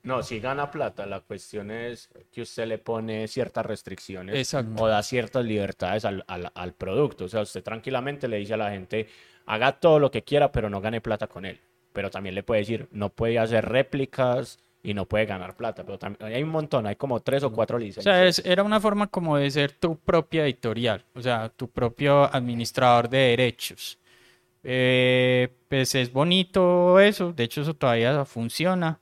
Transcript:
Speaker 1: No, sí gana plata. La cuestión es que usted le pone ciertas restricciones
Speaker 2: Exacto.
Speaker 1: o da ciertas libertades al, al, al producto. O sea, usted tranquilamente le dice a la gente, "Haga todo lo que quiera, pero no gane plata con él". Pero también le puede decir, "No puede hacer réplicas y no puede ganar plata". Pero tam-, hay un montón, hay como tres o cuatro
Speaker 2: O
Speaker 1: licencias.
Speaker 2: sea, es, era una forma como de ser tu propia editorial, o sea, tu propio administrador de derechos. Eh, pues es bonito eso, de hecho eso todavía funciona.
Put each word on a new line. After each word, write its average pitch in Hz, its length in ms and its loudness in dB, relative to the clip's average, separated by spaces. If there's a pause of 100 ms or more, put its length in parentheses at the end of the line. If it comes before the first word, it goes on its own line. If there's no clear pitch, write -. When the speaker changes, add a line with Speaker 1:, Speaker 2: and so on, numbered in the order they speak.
Speaker 1:
No, 127 200 -4
sí 113 160 -10
gana 135 280 -4
plata. 123 380 -6
La 98 140 -8
cuestión 104 500 -12
es 117 400 -12 (220)
que 120 100 -12
usted 113 240 -8
le 113 120 -4
pone 110 500 -6
ciertas 113 360 -4
restricciones 95 680 -10
Speaker 2:
Exacto. 117 480 -4
Speaker 1:
o 110 60 4
da 107 160 4
ciertas 123 400 -2
libertades 101 600 -2
al, 98 220 -4
al, 90 260 -10
al 90 200 -10
producto. 95 540 -2
O - 20 -10
sea, 110 140 -2
usted 98 200 -8
tranquilamente 127 640 -6
le 110 120 -2
dice 104 160 -4
a - 20 -2
la 104 160 -2
gente, 104 340 -6 (400)
"Haga 110 320 0
todo 156 220 6
lo 135 100 4
que 113 140 -4
quiera, 143 260 2
pero 107 180 -2
no 101 120 -4
gane 110 200 -4
plata 107 280 -4
con 90 160 -16
él". 92 160 -14 (320)
Pero 98 180 -6
también 95 240 -8
le 98 80 -4
puede 110 200 0
decir, 110 280 -6
"No 104 200 -4
puede 117 280 0
hacer 113 300 2
réplicas 127 920 -2 (240)
y 104 100 -6
no 98 140 -2
puede 107 180 2
ganar 95 300 -8
plata". 110 300 -8
Pero 98 160 -12
tam-, 104 200 -10
hay 110 220 -6
un 160 60 -4
montón, 147 400 -2
hay 104 80 -4
como 127 240 -2
tres 135 240 0
o 123 80 0
cuatro 113 240 -2
Speaker 2:
O - 20 -2
Speaker 1:
licencias. 107 240 -8
Speaker 2:
sea, 185 240 6
es, 175 180 2
era 185 200 2
una 208 160 2
forma 208 260 0
como 165 300 0
de 143 160 2
ser 139 180 0
tu 165 260 -2
propia 160 500 0
editorial, 113 580 -2 (100)
o 123 80 -14
sea, 117 260 0
tu - 220 -12
propio 143 540 4
administrador 120 840 2
de 131 100 2
derechos. 123 840 0 (640)
Eh, 127 840 4 (200)
pues 135 260 0
es 123 180 0
bonito 180 840 4
eso, 196 340 4
de 131 120 -2
hecho 143 180 -4
eso 156 120 -2
todavía 131 500 2
funciona. 160 760 -2